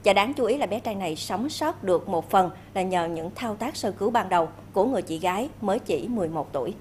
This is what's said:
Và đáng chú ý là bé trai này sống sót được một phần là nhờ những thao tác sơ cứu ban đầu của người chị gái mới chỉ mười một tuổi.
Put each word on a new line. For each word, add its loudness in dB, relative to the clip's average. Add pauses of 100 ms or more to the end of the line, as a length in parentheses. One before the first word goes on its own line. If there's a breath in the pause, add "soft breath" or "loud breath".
Và 8
đáng 4
chú 2
ý 2
là 0
bé -2
trai -4
này -2
sống -4
sót -2
được 2
một -2
phần 4 (240 loud breath)
là 0
nhờ 0
những -4
thao -4
tác -6
sơ -2
cứu 0
ban 2
đầu 4 (240)
của 4
người 0
chị -6
gái 0 (120)
mới 2
chỉ -2
mười -2
một -4
tuổi. -2